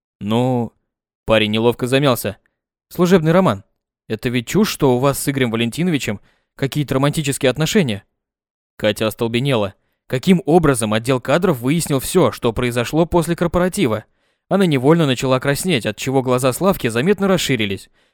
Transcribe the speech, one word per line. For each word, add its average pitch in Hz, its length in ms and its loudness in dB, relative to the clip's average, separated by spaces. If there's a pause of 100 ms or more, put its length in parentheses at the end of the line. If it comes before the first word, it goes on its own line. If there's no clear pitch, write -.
(220)
«Ну...» 120 520 -2 (520)
Парень 110 260 2
неловко 117 340 0
замялся. 127 520 0 (520)
«Служебный 170 420 2
роман. 165 320 2 (440)
Это 117 220 -6
ведь 120 180 -4
чушь, 202 220 0
что 131 260 2
у 123 40 0
вас 139 200 0
с - 100 -4
Игорем 131 220 -2
Валентиновичем 117 680 -2 (360)
какие-то 139 400 -4
романтические 139 560 0
отношения?» 120 540 0 (680)
Катя 107 300 -2
остолбенела. 117 680 -2 (320)
Каким 160 400 2
образом 143 460 2
отдел 117 280 -2
кадров 160 380 0
выяснил 139 400 -2
всё, 139 320 2
что 117 220 -4
произошло 123 520 -2
после 170 300 0
корпоратива? 170 680 -2 (440)
Она 190 160 2
невольно 151 420 4
начала 131 320 0
краснеть, 139 460 -2
от 107 120 -4
чего 131 240 -2
глаза 127 320 0
Славки 180 340 0
заметно 175 400 0
расширились. 113 640 -2 (240)